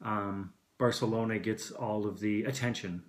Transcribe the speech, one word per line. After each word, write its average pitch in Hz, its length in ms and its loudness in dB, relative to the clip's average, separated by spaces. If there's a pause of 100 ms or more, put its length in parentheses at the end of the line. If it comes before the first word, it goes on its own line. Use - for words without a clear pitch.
um, 101 500 -2 (240)
Barcelona 113 640 4
gets 107 320 -2
all 107 340 -2
of 95 140 -2
the 104 240 2
attention 107 640 -2